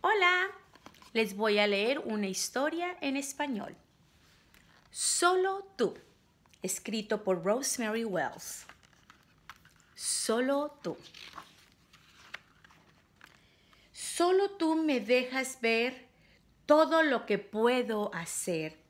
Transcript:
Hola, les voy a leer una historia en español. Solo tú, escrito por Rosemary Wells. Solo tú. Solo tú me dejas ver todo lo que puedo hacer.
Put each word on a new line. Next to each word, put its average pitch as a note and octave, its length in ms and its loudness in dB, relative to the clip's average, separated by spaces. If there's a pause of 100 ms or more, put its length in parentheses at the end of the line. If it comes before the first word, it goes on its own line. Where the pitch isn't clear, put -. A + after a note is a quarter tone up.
Hola, F#4 380 4 (680)
les G#3+ 200 2
voy G#3 240 2
a G#3 80 4
leer G#3 320 0
una G#3+ 300 -4
historia D#4+ 720 -4
en C4+ 160 -2
español. C#4 580 -6 (1160)
Solo F#4 840 2
tú, - 240 0 (640)
escrito G#3 640 -4
por F3+ 180 0
Rosemary A3+ 640 -2
Wells. - 640 -6 (1300)
Solo C#4 840 -2
tú. - 160 -6 (3000)
Solo F#4+ 600 2
tú D#4+ 260 0
me D4+ 240 2
dejas B3+ 600 -2
ver A#3 460 0 (600)
todo D#4 360 6
lo C4+ 240 2
que G3+ 120 2
puedo A3 760 0
hacer. E3 640 -6 (120)